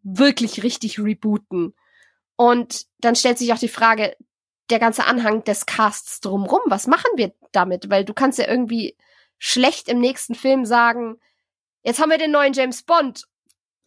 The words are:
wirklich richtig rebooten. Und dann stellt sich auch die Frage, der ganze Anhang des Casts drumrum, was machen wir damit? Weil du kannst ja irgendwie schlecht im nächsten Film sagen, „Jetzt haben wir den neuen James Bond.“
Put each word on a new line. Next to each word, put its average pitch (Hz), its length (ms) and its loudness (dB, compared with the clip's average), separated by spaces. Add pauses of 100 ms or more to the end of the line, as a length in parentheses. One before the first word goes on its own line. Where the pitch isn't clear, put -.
wirklich 226 600 0
richtig 226 380 -6
rebooten. 208 720 -4 (640)
Und 240 500 2 (120)
dann 240 180 2
stellt 247 220 2
sich 233 140 0
auch 226 60 0
die 233 100 -2
Frage, 220 480 0 (540)
der 226 80 4
ganze 226 280 2
Anhang 220 380 0
des 208 220 -4
Casts - 540 -2
drumrum, 202 460 -2
was 208 200 -2
machen 330 300 2
wir 214 180 -2 (180)
damit? 185 380 -2
Weil 202 140 2
du 208 100 -8
kannst 269 240 0
ja 226 100 -2
irgendwie 233 480 -2 (420)
schlecht - 500 0
im 240 120 0
nächsten 247 340 -2
Film 262 300 0
sagen, 233 540 0 (640)
„Jetzt 240 180 -2
haben 311 100 2
wir 320 80 4
den 311 120 -2
neuen 285 240 2
James 254 280 -2
Bond.“ 311 440 0 (600)